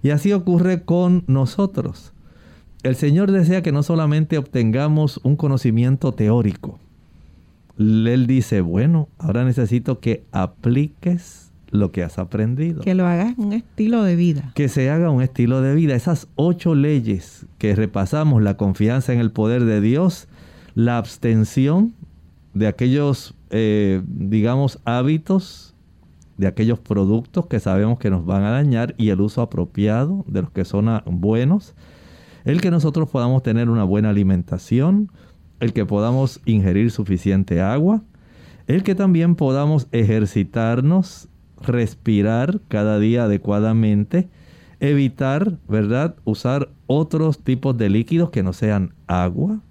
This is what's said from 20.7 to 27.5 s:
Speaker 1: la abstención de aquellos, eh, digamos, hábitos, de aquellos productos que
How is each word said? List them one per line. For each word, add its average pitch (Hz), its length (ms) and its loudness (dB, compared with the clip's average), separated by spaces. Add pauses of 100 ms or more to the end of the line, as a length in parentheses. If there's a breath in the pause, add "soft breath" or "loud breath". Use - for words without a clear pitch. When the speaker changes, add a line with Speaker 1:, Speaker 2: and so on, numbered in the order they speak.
Speaker 1:
la 120 240 2
abstención 131 960 0 (600)
de 104 140 0
aquellos, 131 680 0 (140)
eh, 104 580 0
digamos, 113 760 -2
hábitos, 156 880 -2 (640)
de 95 100 0
aquellos 113 320 0
productos 107 680 0
que - 160 -4